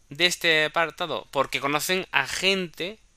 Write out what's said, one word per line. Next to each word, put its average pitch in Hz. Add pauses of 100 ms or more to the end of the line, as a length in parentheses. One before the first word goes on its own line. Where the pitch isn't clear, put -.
de 143
este 165
apartado, 151
porque 135
conocen 151
a 135
gente 185 (160)